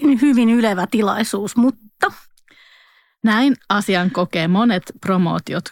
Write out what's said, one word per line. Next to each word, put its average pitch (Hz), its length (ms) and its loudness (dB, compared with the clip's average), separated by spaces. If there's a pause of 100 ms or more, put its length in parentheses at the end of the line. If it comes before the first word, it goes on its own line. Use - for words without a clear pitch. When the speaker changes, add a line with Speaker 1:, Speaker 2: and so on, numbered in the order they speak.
(200)
Speaker 1:
hyvin 247 300 4
ylevä 220 400 0
tilaisuus, 214 680 -2
mutta 262 560 -2 (1120)
Speaker 2:
Näin 233 320 2 (120)
asian 190 420 -2
kokee 170 380 -4
monet 233 340 0 (180)
promootiot 175 720 -2